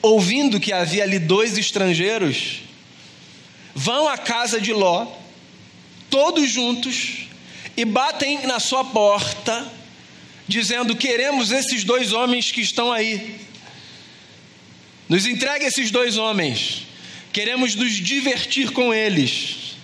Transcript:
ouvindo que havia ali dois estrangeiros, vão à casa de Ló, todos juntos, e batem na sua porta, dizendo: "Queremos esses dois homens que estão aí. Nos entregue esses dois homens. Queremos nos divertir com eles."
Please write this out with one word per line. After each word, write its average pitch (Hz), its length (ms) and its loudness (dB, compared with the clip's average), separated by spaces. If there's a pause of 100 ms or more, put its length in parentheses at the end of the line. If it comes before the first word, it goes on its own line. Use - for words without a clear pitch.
ouvindo 220 600 4
que 202 120 -2
havia 180 300 0
ali 196 160 2
dois 196 400 2
estrangeiros, 190 1000 0 (1120)
vão 240 320 2
à 269 100 0
casa 233 440 -2
de 214 120 -2
Ló, 196 360 2 (1000)
todos 294 400 4
juntos, 240 800 -2 (500)
e 233 80 0
batem 277 640 0
na 247 140 0
sua 262 240 0
porta, 220 840 2 (800)
dizendo: 233 480 0
"Queremos 247 560 0
esses 262 340 -2
dois 233 280 2
homens 247 400 0
que 240 80 -2
estão 240 320 0
aí. 220 440 -2 (1700)
Nos 190 180 2
entregue 277 380 -2
esses 254 260 -2
dois 240 280 0
homens. 185 680 -2 (460)
Queremos 233 420 -2
nos 226 200 -2
divertir 254 800 -2
com 247 200 2
eles." 196 920 -2